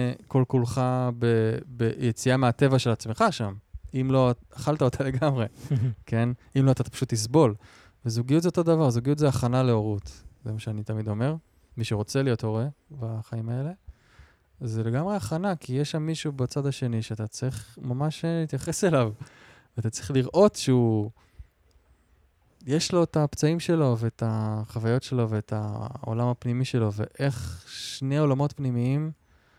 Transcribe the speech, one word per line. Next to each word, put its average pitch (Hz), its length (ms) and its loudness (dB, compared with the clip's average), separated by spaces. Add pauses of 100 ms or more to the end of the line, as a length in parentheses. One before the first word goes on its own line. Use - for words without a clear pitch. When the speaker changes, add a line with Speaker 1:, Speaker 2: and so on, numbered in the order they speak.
(280)
Speaker 1:
כל 131 200 2
כולך 127 340 0 (380)
ב-, 113 460 2
ביציאה 120 720 0
מהטבע 131 420 4
של 120 100 0
עצמך 113 420 -2
שם. 104 220 -4 (400)
אם 131 180 0
לא, 131 200 4 (220)
אכלת - 280 -2
אותה 135 240 2
<laughs> 135 40 0
לגמרי, 131 360 2 (320)
Speaker 2:
<laughs> 117 280 -2
Speaker 1:
כן? 117 240 0 (300)
אם 135 60 6
לא, 135 60 8
אתה 123 120 0
פשוט - 300 -4
תסבול. 117 420 4 (500)
וזוגיות 123 380 2
זה 180 60 2
אותו 170 140 2
דבר, 160 260 4
זוגיות 127 280 0
זה 151 100 2
הכנה 127 360 2
להורות. 107 480 0 (340)
זה 117 60 -4
מה 110 80 -6
שאני 107 240 -6
תמיד 107 260 -4
אומר. 120 260 -2 (420)
מי 113 60 -4
שרוצה 110 380 -2
להיות 131 220 0
הורה 110 240 -2 (320)
בחיים 113 500 -6
האלה, 135 220 -4 (920)
זה 110 220 -2
לגמרי 143 320 0
הכנה, 185 400 -2
כי - 180 -8
יש 143 180 -2
שם 156 140 -2
מישהו 160 260 -4
בצד 135 340 -4
השני 127 360 -2
שאתה 107 260 -6
צריך - 540 -8
ממש, 139 440 -4
אה, 165 160 0
להתייחס 156 420 -4
אליו. 135 280 4 (640)
ואתה 113 120 -2
צריך - 220 -8
לראות 147 440 4
שהוא... 113 560 2 (1500)
יש 147 260 0
לו 175 120 4
את - 140 -2
הפצעים 151 420 2
שלו, 156 400 2
ואת 113 260 -2
החוויות 110 760 0
שלו, 120 260 0
ואת 110 260 -2
העולם 113 720 -4
הפנימי 123 380 -2
שלו, 113 280 0
ואיך 101 720 -4
שני - 500 -4
עולמות 143 360 2
פנימיים 135 580 0 (480)